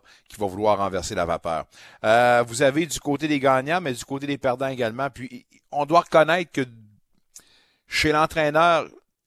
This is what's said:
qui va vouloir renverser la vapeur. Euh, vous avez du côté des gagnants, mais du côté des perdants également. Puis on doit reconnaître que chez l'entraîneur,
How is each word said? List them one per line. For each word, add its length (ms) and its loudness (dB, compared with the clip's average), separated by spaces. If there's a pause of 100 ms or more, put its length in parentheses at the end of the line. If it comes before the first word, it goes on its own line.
(300)
qui 100 -20
va 80 -2
vouloir 300 0
renverser 360 -4
la 120 -2
vapeur. 400 -4 (400)
Euh, 420 4
vous 140 -6
avez 240 2
du 160 -8
côté 260 -4
des 140 -2
gagnants, 400 0
mais 100 -6
du 140 -10
côté 220 -10
des 100 -4
perdants 320 -4
également. 400 -4
Puis 360 -16 (280)
on 120 -2
doit 160 4
reconnaître 520 2
que 120 -2 (1200)
chez 280 0
l'entraîneur, 720 2 (400)